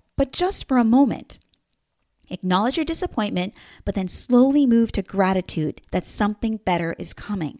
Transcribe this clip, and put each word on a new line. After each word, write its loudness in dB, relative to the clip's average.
but 0
just -2
for 2
a 4
moment. 2
Acknowledge -2
your -2
disappointment, -4
but -4
then -2
slowly 4
move 4
to -2
gratitude -2
that -4
something -4
better -2
is -10
coming, -8